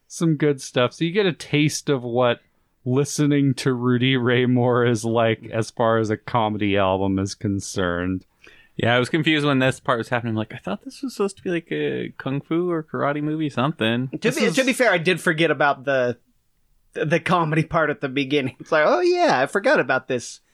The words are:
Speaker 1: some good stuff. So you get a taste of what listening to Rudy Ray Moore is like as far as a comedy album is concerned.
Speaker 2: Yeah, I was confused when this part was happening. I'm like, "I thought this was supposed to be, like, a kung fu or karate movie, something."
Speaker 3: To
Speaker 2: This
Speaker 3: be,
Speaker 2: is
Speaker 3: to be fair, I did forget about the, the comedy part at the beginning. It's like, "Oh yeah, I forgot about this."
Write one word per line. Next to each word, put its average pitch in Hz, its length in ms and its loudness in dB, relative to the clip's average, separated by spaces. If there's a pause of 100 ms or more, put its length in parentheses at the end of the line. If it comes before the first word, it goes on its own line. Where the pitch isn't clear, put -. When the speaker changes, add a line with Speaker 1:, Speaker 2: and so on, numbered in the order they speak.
Speaker 1:
some 160 280 -2
good 147 240 0
stuff. 123 320 -2
So - 120 -4
you 170 80 -2
get 202 140 0
a 170 60 0
taste - 560 -2
of 135 140 0
what 120 380 0 (440)
listening 139 720 2
to - 180 -2
Rudy 123 440 2
Ray 123 300 2
Moore 123 400 4
is 113 180 0
like 113 480 0
as 113 180 -4
far 113 280 2
as 110 120 0
a 107 60 0
comedy 107 600 0
album 95 420 2
is 95 160 -2
concerned. 92 920 -4 (520)
Speaker 2:
Yeah, 117 180 2
I 123 40 4
was 123 100 0
confused 151 380 0
when 139 120 2
this 131 220 2
part 123 180 0
was 113 120 -4
happening. 117 220 -2
I'm 110 40 -2
like, 110 160 -4
"I 120 60 -14
thought - 260 -8
this - 180 -18
was 254 120 -8
supposed 196 240 -4
to - 40 -20
be, 196 80 -6
like, 170 220 -6
a 135 460 -4
kung 139 240 -4
fu 175 280 -2
or 165 120 -2
karate 143 400 -4
movie, 156 260 -4
something." 123 600 -2
Speaker 3:
To 160 100 -10
Speaker 2:
This 240 200 -2
Speaker 3:
be, 226 60 0
Speaker 2:
is 180 120 0
Speaker 3:
to 262 80 4
be 247 100 0
fair, 240 180 2
I 180 60 2
did 170 200 0
forget 165 320 0
about 139 340 0
the, 127 340 0 (720)
the 165 260 0
comedy 160 460 0
part 160 240 0
at 143 140 -4
the 139 80 -2
beginning. 135 500 -2
It's 156 100 -8
like, 151 160 4
"Oh 285 140 4
yeah, 349 400 2
I 139 60 2
forgot 214 340 2
about 131 280 0
this." - 320 -6 (140)